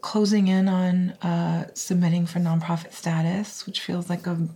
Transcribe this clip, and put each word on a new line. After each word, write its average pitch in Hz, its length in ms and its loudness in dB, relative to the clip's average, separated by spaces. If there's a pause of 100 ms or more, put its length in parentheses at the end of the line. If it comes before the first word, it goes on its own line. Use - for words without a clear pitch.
closing 208 460 2
in 190 200 4
on, 185 440 2 (100)
uh, 170 520 0
submitting 175 540 2
for 175 120 -4
nonprofit 165 540 0
status, 170 720 -2
which - 160 -8
feels 175 280 -6
like 175 180 -4
a, 175 100 -2 (180)